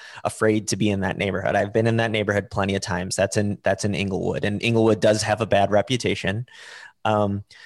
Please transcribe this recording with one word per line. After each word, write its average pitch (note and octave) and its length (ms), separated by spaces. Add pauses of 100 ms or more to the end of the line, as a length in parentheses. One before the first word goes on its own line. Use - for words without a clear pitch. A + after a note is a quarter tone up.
(260)
afraid G#2+ 420
to - 80
be G#2 140
in G2 120
that F#2 160
neighborhood. G2 380
I've G2+ 160
been A2+ 160
in A2+ 100
that A2+ 140
neighborhood G2+ 400
plenty G2 240
of G2 60
times. F2+ 340
That's G2 220
in, G#2 260
that's G2 220
in G2+ 100
Inglewood, F#2 480
and G2+ 180
Inglewood A2+ 380
does G#2+ 240
have A2 160
a - 60
bad G2 260
reputation. G2+ 760 (600)
Um, G#2 400 (200)